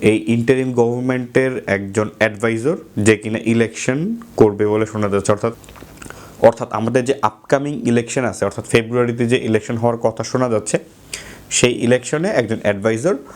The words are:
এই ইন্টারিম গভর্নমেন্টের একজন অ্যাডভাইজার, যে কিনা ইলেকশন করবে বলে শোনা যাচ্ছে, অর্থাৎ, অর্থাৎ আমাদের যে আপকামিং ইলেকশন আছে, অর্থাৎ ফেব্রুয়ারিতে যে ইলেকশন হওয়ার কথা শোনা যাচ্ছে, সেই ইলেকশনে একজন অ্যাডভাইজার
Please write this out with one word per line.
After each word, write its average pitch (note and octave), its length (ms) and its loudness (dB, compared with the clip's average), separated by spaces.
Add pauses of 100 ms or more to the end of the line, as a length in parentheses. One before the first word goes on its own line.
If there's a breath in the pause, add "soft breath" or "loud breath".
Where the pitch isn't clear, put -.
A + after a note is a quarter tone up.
এই G#2+ 260 4
ইন্টারিম B2+ 460 2
গভর্নমেন্টের B2 920 0
একজন G2 520 -2
অ্যাডভাইজার, A2+ 580 0 (200)
যে G#2+ 200 4
কিনা A2 220 -4
ইলেকশন B2+ 760 -2 (200)
করবে G#2 300 4
বলে G#2+ 200 2
শোনা G#2+ 220 -2
যাচ্ছে, G2 240 2
অর্থাৎ, A2+ 220 -2 (840 loud breath)
অর্থাৎ A#2 320 4
আমাদের A#2 320 0
যে B2+ 180 0
আপকামিং C#3 680 -2
ইলেকশন A#2+ 360 0
আছে, G2 200 -4
অর্থাৎ G2+ 200 -4
ফেব্রুয়ারিতে A#2+ 600 0
যে A#2+ 100 2
ইলেকশন A2+ 400 0
হওয়ার A#2 200 0
কথা A#2 280 -2
শোনা B2+ 240 -2
যাচ্ছে, A2+ 300 -2 (720 loud breath)
সেই B2 220 2
ইলেকশনে B2 560 0
একজন A2+ 340 -2
অ্যাডভাইজার A2+ 520 0 (220 loud breath)